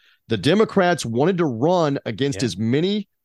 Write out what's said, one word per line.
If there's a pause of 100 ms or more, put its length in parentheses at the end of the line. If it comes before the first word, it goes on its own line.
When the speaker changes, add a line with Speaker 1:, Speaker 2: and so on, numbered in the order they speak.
(280)
Speaker 1:
The
Democrats
wanted
to
run
against
Speaker 2:
Yeah.
Speaker 1:
as
many (180)